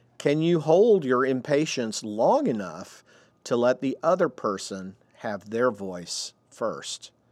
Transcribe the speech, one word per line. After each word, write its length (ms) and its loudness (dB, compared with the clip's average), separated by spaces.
can 240 0
you 180 2
hold 460 4
your 200 2
impatience 800 -2
long 440 2
enough 560 -6
to 120 -2
let 260 2
the 200 -4
other 280 2
person 680 -8
have 320 -8
their 200 2
voice 640 -8
first? 640 -8